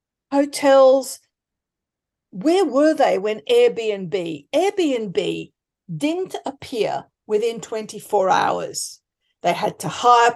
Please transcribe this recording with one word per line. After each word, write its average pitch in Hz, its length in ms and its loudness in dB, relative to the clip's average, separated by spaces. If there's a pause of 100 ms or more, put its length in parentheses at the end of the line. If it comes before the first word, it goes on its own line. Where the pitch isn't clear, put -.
(300)
hotels, 269 880 4 (1120)
where 320 340 0
were 294 300 2
they 208 240 2
when 214 220 -4
Airbnb, 196 1120 -2
Airbnb 226 1000 -2 (420)
didn't 330 420 -4 (100)
appear 196 600 -6 (260)
within 220 280 -2
twenty-four 214 680 -4
hours. - 720 -2 (400)
They 175 140 0 (100)
had - 160 -4
to 180 80 -8
hire 240 480 4